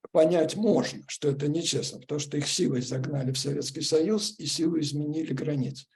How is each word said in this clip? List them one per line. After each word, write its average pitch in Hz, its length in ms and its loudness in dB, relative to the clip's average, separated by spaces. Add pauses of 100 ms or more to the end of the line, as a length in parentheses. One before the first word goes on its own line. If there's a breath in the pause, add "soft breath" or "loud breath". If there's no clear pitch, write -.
(120)
понять 165 440 6
можно, 196 520 2
что - 220 -2
это 143 180 0
нечестно, 147 520 -2
потому 147 200 -6
что - 160 -6
их 143 100 -2
силой 139 360 0
загнали 135 500 -2
в 135 60 -2
Советский 143 420 -4
Союз 190 580 2
и 160 80 -8
силой 165 340 0
изменили 147 520 -2
границы. 139 640 -2